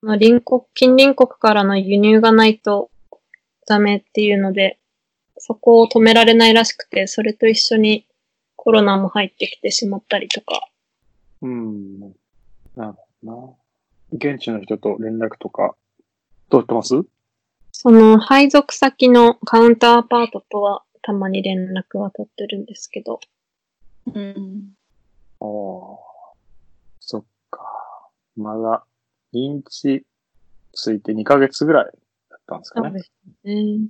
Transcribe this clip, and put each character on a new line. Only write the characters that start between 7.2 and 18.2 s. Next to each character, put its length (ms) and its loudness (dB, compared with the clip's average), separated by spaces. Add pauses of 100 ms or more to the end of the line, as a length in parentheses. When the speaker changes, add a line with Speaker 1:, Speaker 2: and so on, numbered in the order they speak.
Speaker 1:
れ 120 -4
と 120 -2
一 100 2
緒 200 -2
に 320 0 (480)
コ 160 -2
ロ 100 4
ナ 140 0
も 120 -2
入 180 -4
っ 80 -16
て 120 -8
き 120 -16
て 120 -6
し 160 -6
ま 120 -8
っ 40 -16
た 160 -6
り 100 -10
と 120 -6
か。 280 -10 (760)
Speaker 2:
う 60 -10
ん。 520 -12 (760)
な 140 -14
る 40 -18
ほ 140 -20 (160)
ど 360 -20 (540)
な。 0 -
現 300 -10
地 80 -12
の 100 -8
人 180 -10
と 200 -6
連 200 -10
絡 200 -8
と 100 -18
か、 280 -8 (720)
取 160 2
っ 20 -16
て 80 -4
ま 80 -4
す？ 220 -4 (680)
Speaker 1:
そ 180 0
の、 280 8
配 300 2